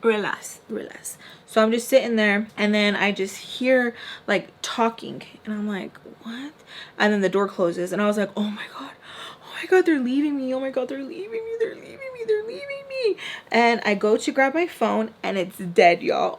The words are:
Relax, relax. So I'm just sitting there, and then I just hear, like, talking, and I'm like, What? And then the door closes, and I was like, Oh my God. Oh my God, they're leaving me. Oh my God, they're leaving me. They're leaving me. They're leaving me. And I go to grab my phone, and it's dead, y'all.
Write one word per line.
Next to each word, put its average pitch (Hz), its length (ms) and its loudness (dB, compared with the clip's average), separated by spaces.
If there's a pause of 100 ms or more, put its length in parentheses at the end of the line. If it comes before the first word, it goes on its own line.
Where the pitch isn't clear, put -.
Relax, 214 680 -2
relax. - 480 -10 (280)
So - 160 2
I'm 220 100 4
just 226 180 0
sitting 240 260 4
there, 214 320 4 (100)
and 208 160 2
then 208 220 4
I 202 160 2
just 190 260 -4
hear, 247 580 2 (320)
like, 196 220 0 (120)
talking, - 640 -2 (200)
and 214 100 -8
I'm 208 140 -4
like, 202 300 -6 (260)
What? 254 300 -12 (440)
And 208 140 4
then 208 100 2
the 190 80 4
door 196 180 2
closes, 180 440 0
and 196 100 0
I 208 60 4
was 208 100 2
like, 196 200 0
Oh 208 120 0
my 208 160 -8 (120)
God. 269 140 -14 (520)
Oh - 80 -20 (100)
my 339 60 -8
God, 370 180 6
they're 320 140 4
leaving 277 380 2
me. 262 160 -2
Oh 262 60 0
my 269 100 -4
God, 262 180 -2
they're 277 160 -8
leaving 415 400 -8
me. 453 160 -6
They're - 160 -2
leaving 523 380 -14
me. 480 120 -10
They're 427 180 0
leaving 554 440 -10
me. 523 300 0 (340)
And 233 320 4
I 208 100 2
go 214 220 2
to 277 160 -2
grab 269 220 2
my 339 140 0
phone, 220 440 -2 (100)
and 196 160 -2
it's 185 200 -4
dead, 175 440 4
y'all. 156 380 0